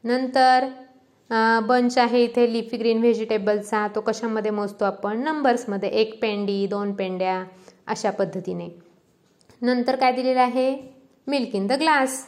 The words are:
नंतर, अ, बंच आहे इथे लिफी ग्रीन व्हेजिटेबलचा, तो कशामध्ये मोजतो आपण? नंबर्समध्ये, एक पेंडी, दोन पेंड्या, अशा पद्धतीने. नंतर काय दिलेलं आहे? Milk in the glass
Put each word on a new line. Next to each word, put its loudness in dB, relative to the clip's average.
नंतर, 2
अ, 4
बंच 2
आहे 4
इथे 2
लिफी -4
ग्रीन 0
व्हेजिटेबलचा, 0
तो 0
कशामध्ये -2
मोजतो -4
आपण? -4
नंबर्समध्ये, -2
एक -2
पेंडी, -2
दोन -4
पेंड्या, -2
अशा -2
पद्धतीने. -4
नंतर 0
काय 2
दिलेलं 0
आहे? 0
Milk -2
in 0
the 0
glass 2